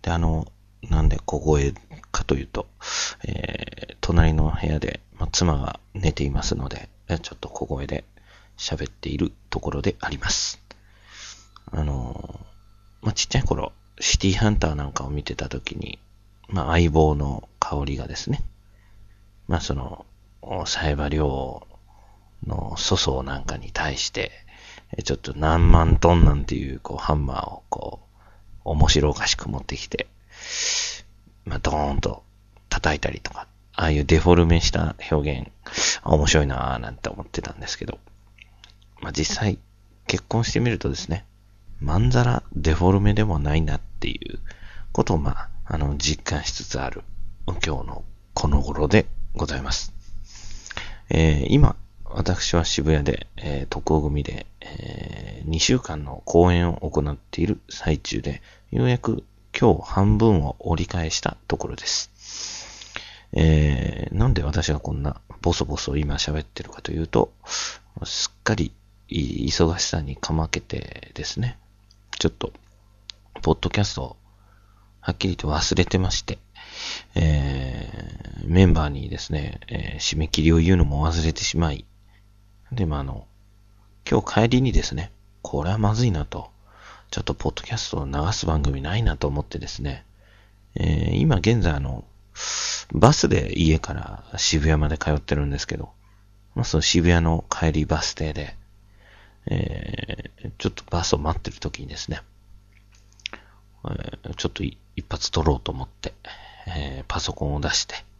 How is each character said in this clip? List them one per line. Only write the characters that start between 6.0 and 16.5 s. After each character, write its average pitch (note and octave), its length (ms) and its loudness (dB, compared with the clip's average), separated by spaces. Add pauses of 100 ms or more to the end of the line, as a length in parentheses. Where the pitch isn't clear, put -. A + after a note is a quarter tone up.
て - 140 -2
い C#2 40 0
ま C#2+ 140 -2
す - 120 -2
の C2+ 120 -6
で、 - 220 -12 (180)
ち F2+ 60 -2
ょ - 220 -6
っ - 20 -20
と - 100 -12
小 - 200 -8
声 C#2 200 -6
で - 160 -6 (540)
喋 C#2+ 320 -6
っ - 20 -14
て - 160 -14
い D2 100 -6
る - 140 -2 (180)
と - 120 -6
こ E2 100 -6
ろ C#2 100 -6
で - 200 0
あ - 80 -6
り C#2+ 80 -6
ま - 120 -4
す。 - 300 -4 (1120)
あ - 100 -2
の、 - 600 -6 (600)
ま G#3+ 100 0
あ、 - 20 -6
ち - 120 -2
っ - 20 -18
ち - 100 0
ゃ - 20 6
い - 40 2
頃、 - 280 0 (300)
シ - 180 2
テ G2 80 2
ィ F#2+ 60 6
ー - 20 2
ハ G#2+ 140 4
ン G#2 80 4
タ D#2+ 140 2
ー - 20 -2
な D2 100 -4
ん C#2 80 -6
か - 140 -6
を C2+ 40 -8
見 C#3+ 140 -4
て - 120 -8
た - 120 -6
時 - 300 -8
に、 - 220 -10 (500)
ま D#2+ 180 -2